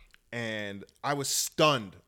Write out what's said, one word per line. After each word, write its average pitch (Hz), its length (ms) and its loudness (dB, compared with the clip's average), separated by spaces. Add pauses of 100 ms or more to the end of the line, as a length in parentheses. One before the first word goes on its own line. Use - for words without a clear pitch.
(320)
and 107 520 -6 (200)
I 139 100 0
was 139 140 -2
stunned 135 680 2 (120)